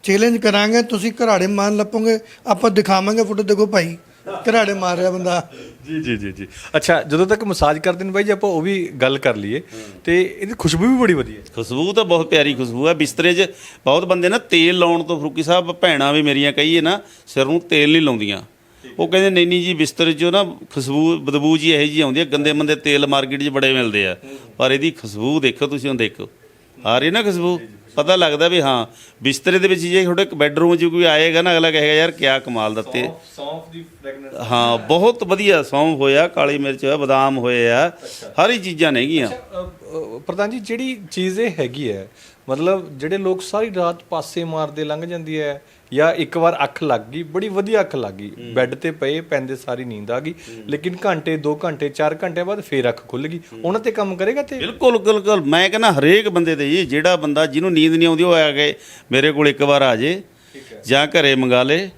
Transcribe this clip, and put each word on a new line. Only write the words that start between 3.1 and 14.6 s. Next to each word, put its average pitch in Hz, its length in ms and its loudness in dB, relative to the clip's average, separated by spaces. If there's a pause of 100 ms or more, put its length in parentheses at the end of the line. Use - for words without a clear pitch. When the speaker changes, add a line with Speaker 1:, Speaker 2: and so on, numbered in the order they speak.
Speaker 1:
ਫੋਟੋ, 208 180 -4
"ਦੇਖੋ 208 240 2
ਭਾਈ, 170 300 0 (540)
ਘਰਾੜੇ 214 240 2
ਮਾਰ 185 220 -2
ਰਿਹਾ 185 140 0
ਬੰਦਾ।" 180 400 -4 (360)
Speaker 2:
ਜੀ, 156 160 -6
ਜੀ, 123 140 -2
ਜੀ, 101 160 -8
ਜੀ। 95 160 -12 (280)
ਅੱਛਾ, 156 260 2
ਜਦੋਂ 160 240 2
ਤੱਕ 214 180 0
ਮਸਾਜ 156 340 0
ਕਰਦੇ 180 260 -2
ਨੇ 190 60 -6
ਬਾਈ 202 140 0
ਜੀ, 208 60 -2
ਆਪਾਂ 202 200 0
ਉਹ 160 120 -2
ਵੀ 185 260 -2
ਗੱਲ 131 300 -2
ਕਰ 127 180 0
ਲਈਏ। 104 240 -6
Speaker 3:
ਹੂੰ। 107 440 -20
Speaker 2:
ਤੇ 180 360 2
ਇਹਦੀ 202 180 -8
ਖੁਸ਼ਬੂ 170 280 0
ਵੀ 254 120 4
ਬੜੀ 214 160 4
ਵਧੀਆ 113 240 -4
ਹੈ। 101 60 -20 (100)
Speaker 3:
ਖੁਸ਼ਬੂ 135 380 -4
ਤਾਂ 220 120 2
ਬਹੁਤ 165 260 0
ਪਿਆਰੀ 147 240 4
ਖੁਸ਼ਬੂ 123 340 -2
ਹੈ। 175 60 2
ਬਿਸਤਰੇ 165 400 0
'ਚ 180 120 2 (380)
ਬਹੁਤ 156 200 4
ਬੰਦੇ 180 240 0
ਨਾ 214 100 0
ਤੇਲ 175 400 2